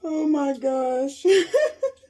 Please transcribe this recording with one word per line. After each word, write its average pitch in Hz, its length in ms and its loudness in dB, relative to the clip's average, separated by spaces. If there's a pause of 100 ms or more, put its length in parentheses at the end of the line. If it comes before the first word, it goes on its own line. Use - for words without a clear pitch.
Oh 311 240 -4
my 285 300 0
gosh. 262 720 -4
<laughs> 539 800 0